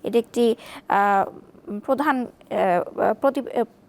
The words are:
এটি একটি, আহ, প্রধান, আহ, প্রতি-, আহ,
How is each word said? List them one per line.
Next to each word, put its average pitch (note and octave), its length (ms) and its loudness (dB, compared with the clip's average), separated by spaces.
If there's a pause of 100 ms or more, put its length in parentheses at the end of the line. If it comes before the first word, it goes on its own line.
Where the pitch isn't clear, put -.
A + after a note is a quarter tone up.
এটি A3+ 160 0
একটি, A#3 380 2 (320)
আহ, G3+ 920 0
প্রধান, C4+ 460 0
আহ, - 880 0
প্রতি-, C4+ 460 -2
আহ, A3 40 0 (240)